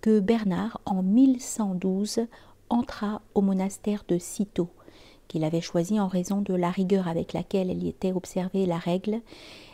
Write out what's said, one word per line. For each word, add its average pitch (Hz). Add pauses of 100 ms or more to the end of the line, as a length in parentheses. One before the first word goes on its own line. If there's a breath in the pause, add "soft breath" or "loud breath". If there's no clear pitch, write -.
que 214
Bernard, 208
en 190
mille 247
cent 196
douze, 190 (500 loud breath)
entra 214 (140)
au 208
monastère 196
de 175
Cîteaux, 175 (580 loud breath)
qu'il 156
avait 165
choisi 180
en 196
raison 185
de 196
la 175
rigueur 185
avec 165
laquelle 185
elle 175
y 175
était 185
observée 185
la 170
règle, 196 (540 loud breath)